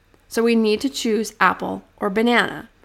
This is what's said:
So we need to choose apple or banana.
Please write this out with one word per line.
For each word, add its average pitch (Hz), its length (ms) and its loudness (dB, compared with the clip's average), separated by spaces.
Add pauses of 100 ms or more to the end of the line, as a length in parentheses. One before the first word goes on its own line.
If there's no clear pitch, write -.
(300)
So 233 120 0
we 233 120 4
need 214 280 2
to 269 80 -2
choose 220 500 -2
apple 190 440 -2 (140)
or 208 100 -2
banana. 220 640 0 (140)